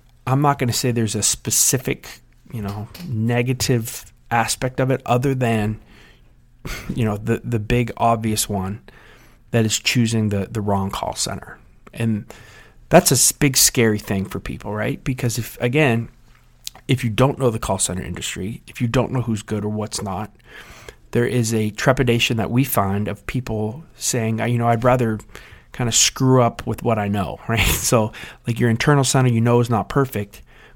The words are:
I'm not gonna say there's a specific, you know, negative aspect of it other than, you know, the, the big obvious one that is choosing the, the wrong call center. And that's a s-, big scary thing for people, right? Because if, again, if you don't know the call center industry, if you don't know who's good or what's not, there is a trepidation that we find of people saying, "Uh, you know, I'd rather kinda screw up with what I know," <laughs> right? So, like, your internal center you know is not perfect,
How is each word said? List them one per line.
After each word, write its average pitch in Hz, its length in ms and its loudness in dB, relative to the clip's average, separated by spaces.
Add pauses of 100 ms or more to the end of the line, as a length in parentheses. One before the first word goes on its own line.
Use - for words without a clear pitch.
(280)
I'm 135 140 2
not 143 180 2
gonna 120 120 2
say 123 200 0
there's 113 240 0
a 104 80 -2
specific, - 960 -2 (320)
you 113 80 -8
know, 101 260 -8 (200)
negative 120 1040 -2 (180)
aspect 120 480 -2
of 131 120 2
it 127 140 0
other 131 300 2
than, 110 440 0 (1120)
you - 100 -2
know, 104 140 0
the, 113 260 -2
the 120 160 -2
big 120 380 0
obvious 113 500 0
one 98 340 -6 (720)
that 113 140 4
is - 140 0
choosing 113 500 0
the, 98 200 -2
the 110 120 -6
wrong 98 280 0
call - 260 -6
center. - 420 -8 (360)
And 113 320 -2 (640)
that's - 220 6
a 135 40 4
s-, - 160 2
big 139 240 0
scary 110 440 2
thing 95 260 -4
for 98 140 -10
people, - 340 -10
right? 113 300 -6
Because 127 340 -4
if, - 240 -10
again, 123 480 2 (760)
if 127 160 2
you 120 60 -2
don't 127 300 2
know 131 100 2
the 113 100 -2
call 95 200 -2
center 92 240 -4
industry, - 640 -8
if - 140 -14
you 123 60 0
don't 117 240 0
know 127 100 0
who's 110 200 -2
good 107 240 -6
or 104 40 -2
what's 107 320 -6
not, 101 340 -8 (760)
there 120 140 2
is 117 280 0
a 107 180 0
trepidation 120 640 2
that 104 140 -2
we 123 120 2
find 101 440 0
of - 180 -8
people 113 580 -4 (120)
saying, 110 460 -2
"Uh, 110 40 0
you 120 120 0
know, 117 100 2
I'd 117 160 2
rather 123 360 2 (520)
kinda 120 200 -4
screw 131 500 4
up 117 260 0
with 110 160 -6
what 113 160 2
I 101 80 -2
know," 98 360 -2
<laughs> - 40 -10
right? 104 180 0
So, - 460 2 (340)
like, 120 140 -2
your 120 100 4
internal 139 340 4
center 131 260 4
you 113 120 2
know 120 200 4
is 117 80 0
not 107 200 0
perfect, 123 520 -2 (340)